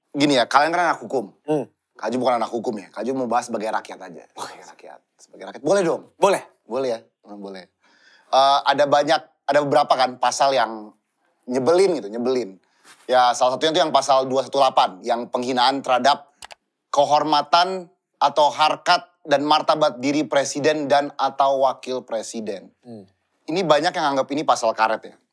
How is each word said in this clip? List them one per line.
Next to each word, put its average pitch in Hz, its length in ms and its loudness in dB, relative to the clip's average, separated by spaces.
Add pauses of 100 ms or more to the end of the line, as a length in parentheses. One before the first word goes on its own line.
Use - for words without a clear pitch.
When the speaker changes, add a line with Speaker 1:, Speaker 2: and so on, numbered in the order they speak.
(120)
Speaker 1:
gini 143 240 2
ya, 120 80 4
kalian 143 260 2
kan 175 160 0
anak 147 140 -2
hukum. 110 320 -6 (120)
Speaker 2:
Hmm. 147 200 -2 (300)
Speaker 1:
Kajo - 240 -6
bukan 123 180 0
anak 113 140 -2
hukum 117 260 -6
ya, 92 160 -14
Kajo 120 220 -8
mau 131 100 -4
bahas 120 240 -2
sebagai 110 240 -6
rakyat 98 300 -8
aja. 87 220 -18 (120)
Speaker 2:
Oh, - 80 -14
Speaker 1:
Sebagai - 240 -18
rakyat, - 320 -20 (160)
sebagai - 320 -20
rakyat. 101 160 -16
Boleh 190 180 2
dong? 147 200 -2 (160)
Speaker 2:
Boleh. 190 240 2 (200)
Speaker 1:
Boleh 131 280 -6
ya, 113 100 -4 (240)
emang 104 180 -18
boleh. 98 220 -14 (640)
Eh, 139 380 4
ada 143 180 2
banyak, 147 380 2 (240)
ada 143 160 2
beberapa 143 340 2
kan 127 220 0
pasal 139 340 0
yang 110 400 -2 (540)
nyebelin 165 500 2
gitu, 104 140 -8
nyebelin. 117 480 -4 (480)
Ya, 123 260 4
salah 127 240 0
satunya 151 160 0
tuh 156 80 0
yang 156 120 2
pasal 135 340 2
dua 131 160 0
satu 127 160 -6
delapan, 127 420 2
yang 117 260 -4
penghinaan 127 540 -2
terhadap 127 500 0 (600)
kehormatan 151 1000 2 (280)
atau 147 320 2
harkat 151 520 0 (220)
dan 143 180 2
martabat 151 580 2
diri 143 240 -2
presiden 147 640 0
dan 143 300 2
atau 135 460 0
wakil 127 400 -2
presiden. 107 680 -10 (120)
Speaker 2:
Hmm. 110 240 -20 (400)
Speaker 1:
Ini 170 160 -4
banyak 156 320 2
yang 165 160 -2
anggap 135 200 0
ini 147 140 -4
pasal 123 280 2
karet 110 340 0
ya. 104 100 -18 (180)